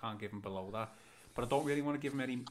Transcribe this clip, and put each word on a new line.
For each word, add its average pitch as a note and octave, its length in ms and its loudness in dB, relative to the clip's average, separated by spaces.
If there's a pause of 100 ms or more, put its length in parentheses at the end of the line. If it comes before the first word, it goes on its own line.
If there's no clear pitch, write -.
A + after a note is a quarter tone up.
can't G#2+ 180 -2
give G#2 140 -6
him G#2 80 -4
below G2 320 -4
that. A2 220 -2 (400)
But A#2+ 100 2
I A#2 40 -2
don't C#3 180 4
really C#3+ 160 4
wanna C#3+ 160 2
give C#3 160 -2
him C#3 60 0
any, B2+ 300 0